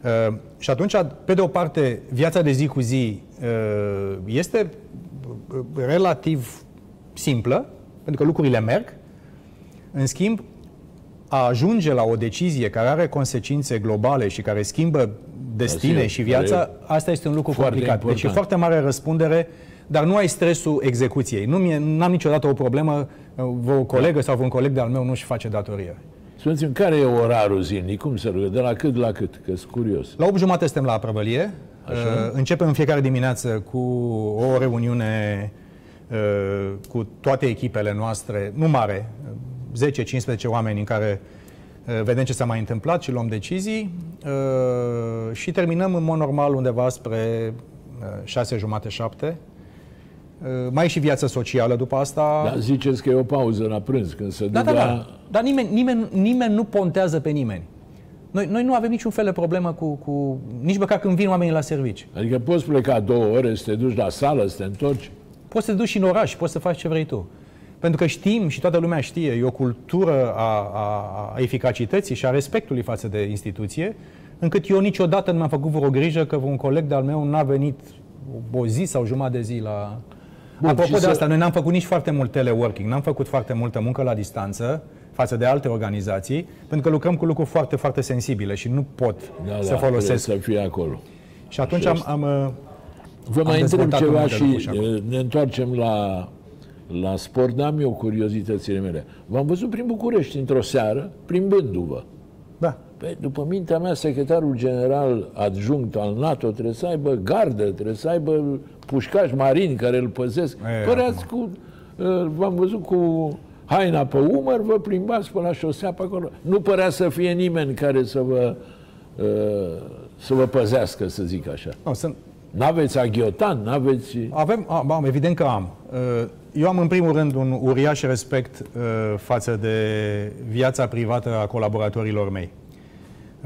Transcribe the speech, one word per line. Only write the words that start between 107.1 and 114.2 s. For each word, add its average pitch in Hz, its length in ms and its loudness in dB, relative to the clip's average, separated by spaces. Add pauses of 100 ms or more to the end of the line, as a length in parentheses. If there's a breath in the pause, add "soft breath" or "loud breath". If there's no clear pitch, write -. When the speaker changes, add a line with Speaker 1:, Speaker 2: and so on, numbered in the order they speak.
Speaker 2:
gardă, 139 400 2
trebuie 104 320 -2
să 160 140 -4
aibă 151 500 0 (260 loud breath)
pușcași 139 500 0
marini 135 400 4
care 123 220 2
îl 127 100 0
păzesc. 127 500 -4
Speaker 1:
E, 110 300 -4
Speaker 2:
Păreați 247 360 0
Speaker 1:
acum. 240 160 -6
Speaker 2:
cu, 226 100 -4 (540 loud breath)
eh, 180 220 2 (100)
v-am 185 200 0
văzut 185 300 0
cu 165 440 2 (360 loud breath)
haina 170 400 2
pe 139 120 0
umăr, 247 440 4